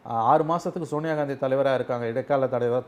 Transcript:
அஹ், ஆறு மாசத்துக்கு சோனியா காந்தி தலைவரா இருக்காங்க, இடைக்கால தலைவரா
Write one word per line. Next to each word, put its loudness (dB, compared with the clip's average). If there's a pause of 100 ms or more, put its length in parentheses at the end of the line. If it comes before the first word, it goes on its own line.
அஹ், -14
ஆறு 4
மாசத்துக்கு -2
சோனியா -4
காந்தி -2
தலைவரா 0
இருக்காங்க, -2
இடைக்கால 0
தலைவரா 0